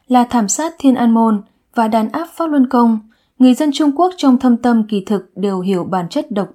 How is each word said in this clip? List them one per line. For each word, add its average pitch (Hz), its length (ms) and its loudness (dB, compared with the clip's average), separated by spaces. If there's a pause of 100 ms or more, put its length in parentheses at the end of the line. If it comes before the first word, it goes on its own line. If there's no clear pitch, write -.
là 247 160 4
thảm 240 240 -2
sát 330 300 -6
Thiên 269 160 2
An 233 200 0
Môn 220 280 0 (320)
và 220 140 0
đàn 220 200 -2
áp 330 260 -8
Pháp 330 120 -4
Luân 285 220 2
Công, 240 300 2 (400)
người 254 160 6
dân 302 180 0
Trung 294 240 0
Quốc 359 200 2
trong 254 220 2
thâm 247 180 2
tâm 233 320 0
kỳ 202 160 -4
thực 196 320 -4
đều 190 240 -4
hiểu 180 240 -2
bản 180 240 -6
chất 302 220 -6
độc 196 240 -4